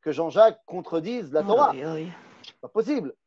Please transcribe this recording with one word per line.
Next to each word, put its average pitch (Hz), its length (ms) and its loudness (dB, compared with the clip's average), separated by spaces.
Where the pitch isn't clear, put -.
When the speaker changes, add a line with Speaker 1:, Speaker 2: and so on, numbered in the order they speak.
Speaker 1:
que 156 100 -6
Jean-Jacques 165 540 4
contredise 180 640 -6
la 151 120 0
Torah ? 240 280 4
Speaker 2:
Oui, 135 140 -6
oui. 160 260 -8
Speaker 1:
C'est - 160 -20
pas 123 80 -16
possible. 220 460 -2